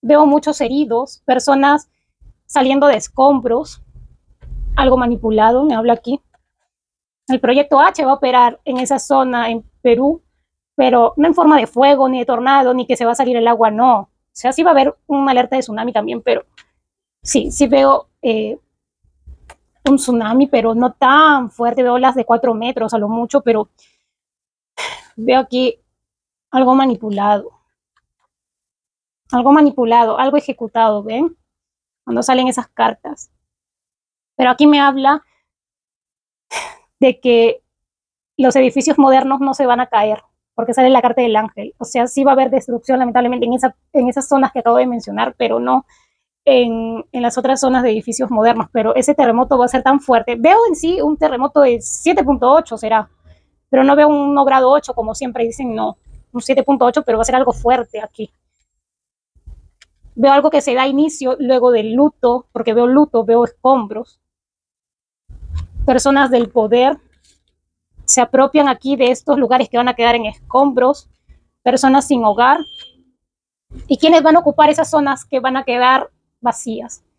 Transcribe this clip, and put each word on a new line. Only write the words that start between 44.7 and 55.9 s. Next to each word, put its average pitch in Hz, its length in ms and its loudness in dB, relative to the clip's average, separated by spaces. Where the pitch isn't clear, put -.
de 254 100 2
mencionar, 233 500 -6
pero 233 220 -2
no 254 260 -2
en, 226 680 -2
en 247 120 -8
las 240 140 -4
otras 262 240 -2
zonas 254 220 0
de 247 80 0
edificios 220 400 -6
modernos. 226 420 0
Pero 220 220 -2
ese 285 220 0
terremoto 254 420 0
va 247 60 2
a 247 40 -2
ser 247 140 -4
tan 277 180 2
fuerte. 240 380 -2
Veo 330 200 4
en 330 80 -2
sí 330 260 -4
un 294 140 -2
terremoto 285 460 0
de 240 180 2
siete - 420 -4
punto 254 300 0
ocho 302 260 0
será, 220 320 -4
pero 269 140 4
no 277 100 4
veo 294 140 4
un 285 260 0
no 277 120 2
grado 262 240 2
ocho, 285 240 0
como 220 200 -6
siempre 247 300 -6
dicen, 233 300 -8
no. 220 240 -6